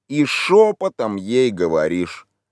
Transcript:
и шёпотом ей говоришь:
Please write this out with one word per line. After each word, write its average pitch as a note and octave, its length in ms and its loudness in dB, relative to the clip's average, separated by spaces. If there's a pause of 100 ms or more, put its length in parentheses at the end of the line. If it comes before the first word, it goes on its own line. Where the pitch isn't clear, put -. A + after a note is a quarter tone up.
и D3 160 0
шёпотом F#3+ 920 0
ей A#2 340 0
говоришь: E2+ 760 -2 (260)